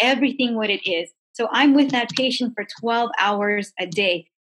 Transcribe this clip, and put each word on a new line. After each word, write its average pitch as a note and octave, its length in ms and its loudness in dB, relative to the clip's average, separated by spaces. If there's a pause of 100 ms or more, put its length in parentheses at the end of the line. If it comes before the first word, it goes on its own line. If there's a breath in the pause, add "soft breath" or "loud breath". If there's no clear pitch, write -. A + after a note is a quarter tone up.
everything B3 560 0
what G#3+ 140 -2
it F#3+ 200 -4
is. E3+ 200 -4 (240)
So A#3 180 -2
I'm C#4 220 6
with C#4 160 4
that A#3+ 260 0
patient B3+ 400 -2
for G3+ 100 -6 (140)
twelve A#3 300 -2 (100)
hours G3+ 580 -2
a F#3 80 -6
day. F3+ 400 -2 (140)